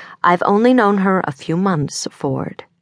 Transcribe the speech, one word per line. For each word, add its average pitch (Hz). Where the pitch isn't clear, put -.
"I've 175
only 226
known 208
her 190
a 147
few -
months, 180
Ford, -